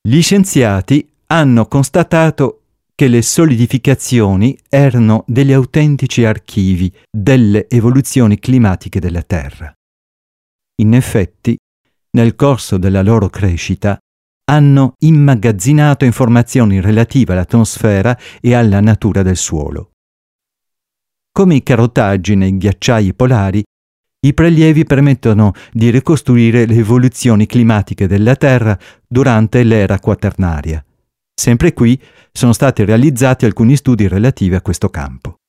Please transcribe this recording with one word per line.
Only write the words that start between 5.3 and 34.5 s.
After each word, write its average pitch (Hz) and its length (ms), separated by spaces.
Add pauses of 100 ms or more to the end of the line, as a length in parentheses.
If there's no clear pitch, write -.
autentici 135 720
archivi 95 720 (160)
delle 107 580
evoluzioni 120 720
climatiche 113 600
della 85 240
Terra. 73 500 (1080)
In 110 120
effetti, 117 640 (540)
nel 117 240
corso 135 420
della 95 240
loro 101 280
crescita, 95 680 (480)
hanno 139 540
immagazzinato 143 1040
informazioni 117 760
relative 107 520
all'atmosfera 104 840 (220)
e 120 140
alla 107 280
natura 101 420
del 92 140
suolo. 73 540 (1400)
Come 185 240
i 127 80
carotaggi 107 720
nei 95 220
ghiacciai 101 560
polari, 104 500 (600)
i 139 100
prelievi 160 500
permettono 117 680 (180)
di 117 180
ricostruire 120 760
le 113 100
evoluzioni 117 680
climatiche 107 600
della 104 300
Terra 117 420 (300)
durante 120 560
l'era 110 360
quaternaria. 82 840 (480)
Sempre 120 400
qui 120 260 (320)
sono 120 220
stati 120 320
realizzati 127 600
alcuni 117 300
studi 110 320
relativi 95 480